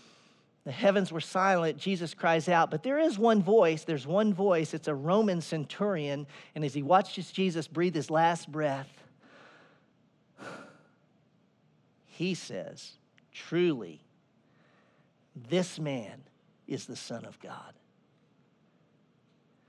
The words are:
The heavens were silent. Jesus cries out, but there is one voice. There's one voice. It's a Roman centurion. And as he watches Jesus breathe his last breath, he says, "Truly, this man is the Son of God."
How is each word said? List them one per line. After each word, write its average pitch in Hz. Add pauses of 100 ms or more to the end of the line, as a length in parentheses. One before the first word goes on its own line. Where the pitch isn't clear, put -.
(640)
The 143
heavens 196
were 165
silent. 175
Jesus 175
cries 165
out, 170
but 156
there 269
is 311
one 220
voice. 170
There's 143
one 202
voice. 170
It's 156
a 156
Roman 175
centurion. 151 (280)
And 151
as 139
he 143
watches 180
Jesus 170
breathe 170
his 156
last 165
breath, 139 (3250)
he 180
says, - (400)
"Truly, 139 (1300)
this 151
man 131 (460)
is 131
the 127
Son 110
of -
God." - (2000)